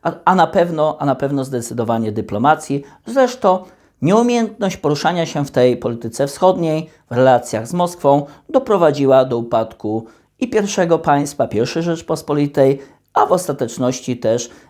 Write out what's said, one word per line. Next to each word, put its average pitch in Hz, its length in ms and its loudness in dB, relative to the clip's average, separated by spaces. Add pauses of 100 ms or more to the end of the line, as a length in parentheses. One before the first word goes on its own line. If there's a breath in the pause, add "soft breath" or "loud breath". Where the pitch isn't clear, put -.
a, 160 100 -2 (120)
a 185 100 4
na 175 120 4
pewno, 160 520 0
a 143 80 -2
na 135 80 2
pewno 139 300 -4
zdecydowanie 117 680 -4
dyplomacji. 139 680 0 (240 loud breath)
Zresztą 240 520 0 (440 loud breath)
nieumiejętność 214 720 0
poruszania 160 500 -2
się 147 180 -2
w 135 60 -12
tej 123 260 4
polityce 117 500 -4
wschodniej, 160 640 0 (200 soft breath)
w 120 40 -6
relacjach 120 520 2
z 117 60 -10
Moskwą, 175 540 0 (220 loud breath)
doprowadziła 139 760 2
do 120 140 -4
upadku 113 680 -4 (320 loud breath)
i 247 120 -4
pierwszego 190 480 0
państwa, 143 500 0
pierwszej 127 340 -2
Rzeczpospolitej, 147 960 0 (360 loud breath)
a - 120 4
w - 60 2
ostateczności 127 840 -4
też 113 340 -2 (200 loud breath)